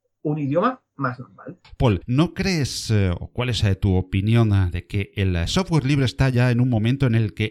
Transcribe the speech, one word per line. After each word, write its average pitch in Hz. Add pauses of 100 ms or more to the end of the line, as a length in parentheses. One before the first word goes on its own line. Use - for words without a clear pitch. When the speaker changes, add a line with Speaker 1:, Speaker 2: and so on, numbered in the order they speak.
(220)
Speaker 1:
un 151
idioma 170 (140)
más 127
normal. - (200)
Speaker 2:
Paul, 107
¿no 151
crees, 180
eh, 101
o -
cuál 123
es, 113
eh, 98
tu 92
opinión, 104
eh, 98
de 87
que 101
el, 95
eh, 85
software 165
libre 139
está 135
ya 123
en 120
un 127
momento 120
en 117
el 113
que 107